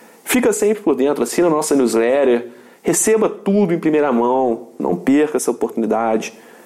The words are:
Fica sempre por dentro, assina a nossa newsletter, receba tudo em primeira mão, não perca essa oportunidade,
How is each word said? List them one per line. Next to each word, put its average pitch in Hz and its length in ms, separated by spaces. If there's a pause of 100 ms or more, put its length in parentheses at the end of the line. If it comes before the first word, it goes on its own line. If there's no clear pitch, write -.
(240)
Fica 247 300
sempre 208 300
por 143 120
dentro, 135 280
assina 170 240
a - 20
nossa 151 260
newsletter, 120 760 (340)
receba 208 440
tudo 196 460
em 170 60
primeira 151 320
mão, 120 580 (100)
não - 160
perca 147 420
essa - 120
oportunidade, 113 840 (320)